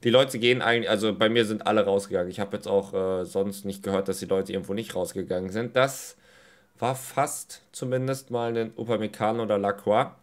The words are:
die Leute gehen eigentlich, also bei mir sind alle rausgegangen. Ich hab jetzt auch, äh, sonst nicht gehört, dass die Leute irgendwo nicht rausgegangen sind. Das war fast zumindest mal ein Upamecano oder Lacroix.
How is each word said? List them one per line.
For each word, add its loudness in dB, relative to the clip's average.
die 4
Leute 6
gehen 4
eigentlich, 2
also 2
bei 4
mir 4
sind -4
alle 4
rausgegangen. 0
Ich -6
hab -4
jetzt -8
auch, 0
äh, -4
sonst -4
nicht -8
gehört, -2
dass -4
die -8
Leute 0
irgendwo -4
nicht -6
rausgegangen -4
sind. -4
Das 0
war -2
fast -6
zumindest -4
mal -2
ein -2
Upamecano -2
oder 2
Lacroix. 2